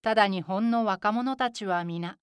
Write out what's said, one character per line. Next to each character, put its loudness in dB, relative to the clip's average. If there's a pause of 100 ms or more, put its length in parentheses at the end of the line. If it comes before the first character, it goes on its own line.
た 0
だ 6
日 -4
本 0
の 2
若 0
者 -2
た -2
ち -10
は 0
皆 -8